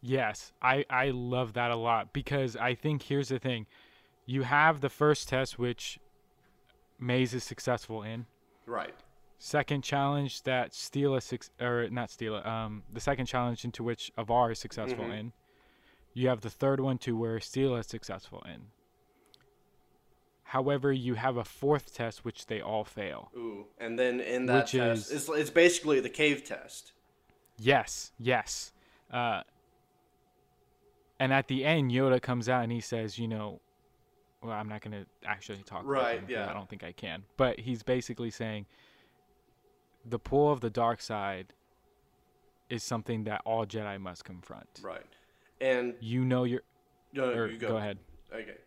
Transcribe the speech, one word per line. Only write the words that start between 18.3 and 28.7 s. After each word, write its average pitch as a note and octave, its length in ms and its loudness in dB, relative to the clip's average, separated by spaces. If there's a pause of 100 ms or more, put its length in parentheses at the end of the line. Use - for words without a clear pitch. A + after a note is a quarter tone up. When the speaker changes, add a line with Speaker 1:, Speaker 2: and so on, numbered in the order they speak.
Speaker 1:
in. C#2+ 160 -14 (1800)
However, C3+ 480 2
you B2+ 220 0
have A#2+ 220 0
a A#2+ 80 -2
fourth - 500 0
test A#2 300 -6
which - 220 -8
they A2 140 -4
all G#2+ 240 -2
fail. F2 520 -8
Speaker 2:
Ooh, A2 300 -8 (120)
and A#2 200 -6
then B2 220 2
in B2 260 -2
that A#2+ 180 6
Speaker 1:
Which - 80 -6
Speaker 2:
test, A2+ 400 2
Speaker 1:
is D3 160 -4
Speaker 2:
it's, D#3 100 0
it's D#3 120 0
basically E3+ 500 6
the A#2+ 80 -2
cave D3 360 2
test. - 480 -12 (680)
Speaker 1:
Yes, A#2 600 2
yes. A#2+ 540 -2 (400)